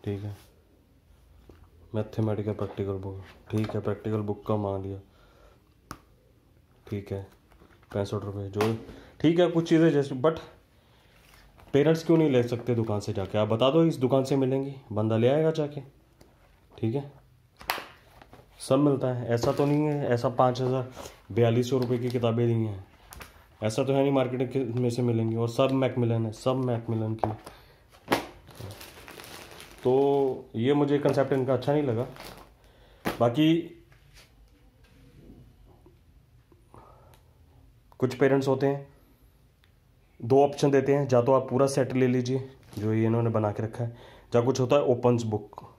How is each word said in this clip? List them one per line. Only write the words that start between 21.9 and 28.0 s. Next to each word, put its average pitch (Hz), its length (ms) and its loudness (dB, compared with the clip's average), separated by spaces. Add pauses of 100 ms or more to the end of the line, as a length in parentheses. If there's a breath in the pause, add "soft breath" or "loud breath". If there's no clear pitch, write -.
की 123 120 -4
किताबें 117 360 0
दी 117 80 2
हैं, 107 300 -4 (800 loud breath)
ऐसा 113 220 -2
तो 135 80 0
है 139 100 4
नहीं 139 100 2
मार्केट 127 400 0
के 135 120 -2 (100)
में 123 160 0
से 123 120 -2
मिलेंगी। 113 340 0
और 117 120 -2
सब 131 240 2
मैकमिलन 120 540 0
है, 107 80 -6
सब 131 300 -2
मैकमिलन 113 500 -4
की। 110 160 -4 (2500 loud breath)